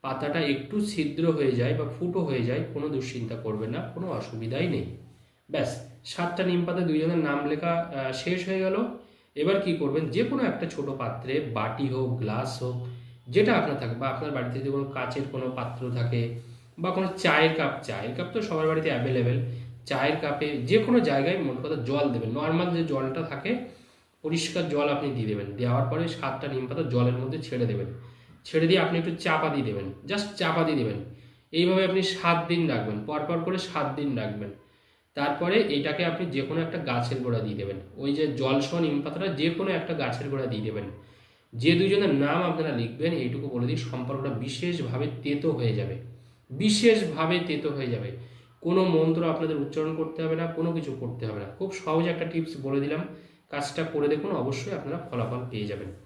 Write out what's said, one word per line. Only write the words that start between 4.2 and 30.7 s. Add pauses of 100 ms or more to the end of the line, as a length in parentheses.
নেই। (680)
ব্যাস, (140)
সাতটা
নিম
পাতা
দুইজনের
নাম
লেখা,
আহ,
শেষ
হয়ে
গেল। (580)
এবার
কি
করবেন,
যে
কোনো
একটা
ছোট (100)
পাত্রে, (140)
বাটি
হোক,
গ্লাস
হোক, (420)
যেটা
আপনার
থাকে,
বা
আপনার
বাড়িতে
যদি
কোনো
কাচের (100)
কোনো
পাত্র
থাকে (380)
বা
কোনো
চায়ের
কাপ,
চায়ের
কাপ
তো
সবার
বাড়িতে
অ্যাভেলেবেল, (460)
চায়ের
কাপে
যে
কোনো
জায়গায়
মোট
কথা
জল
দেবেন।
নর্মাল
যে
জলটা
থাকে, (680)
পরিষ্কার
জল
আপনি
দিয়ে
দেবেন।
দেওয়ার
পরে
সাতটা
নিম
পাতা
জলের
মধ্যে
ছেড়ে
দেবেন। (580)
ছেড়ে
দিয়ে
আপনি
একটু
চাপা
দিয়ে
দেবেন, (220)
just
চাপা
দিয়ে